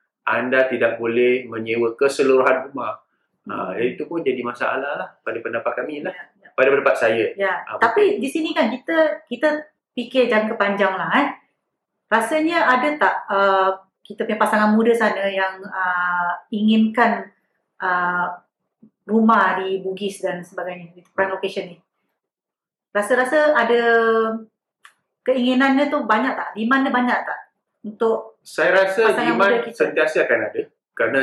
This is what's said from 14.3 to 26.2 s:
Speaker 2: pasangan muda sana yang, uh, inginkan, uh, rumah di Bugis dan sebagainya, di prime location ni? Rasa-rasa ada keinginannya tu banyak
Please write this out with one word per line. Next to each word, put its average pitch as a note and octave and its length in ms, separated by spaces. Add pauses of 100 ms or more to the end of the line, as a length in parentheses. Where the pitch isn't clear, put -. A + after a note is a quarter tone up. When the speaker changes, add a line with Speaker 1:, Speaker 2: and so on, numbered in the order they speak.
Speaker 2:
pasangan G#3+ 400
muda A3+ 160
sana G3 340
yang, F#3+ 320
uh, F3+ 960
inginkan, A3 720 (560)
uh, F3+ 560 (680)
rumah G#3 540
di F#3+ 240
Bugis F#3+ 400
dan F#3 180
sebagainya, F3 540
di F3+ 100
prime G3 300
location F#3+ 340
ni? F3 100 (1160)
Rasa-rasa B3+ 640
ada A#3 240 (1400)
keinginannya C4+ 680
tu D4 160
banyak A3+ 280